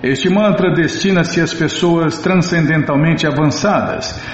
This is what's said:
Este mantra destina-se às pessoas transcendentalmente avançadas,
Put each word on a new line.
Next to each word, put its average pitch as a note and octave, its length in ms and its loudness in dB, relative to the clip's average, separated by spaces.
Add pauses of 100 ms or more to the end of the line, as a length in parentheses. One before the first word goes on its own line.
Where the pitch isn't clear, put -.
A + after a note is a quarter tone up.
Este C#3+ 260 0
mantra F#3+ 420 2
destina-se E3+ 680 0
às - 140 -2
pessoas E3 640 0
transcendentalmente D#3+ 1040 0
avançadas, D3 960 -2 (100)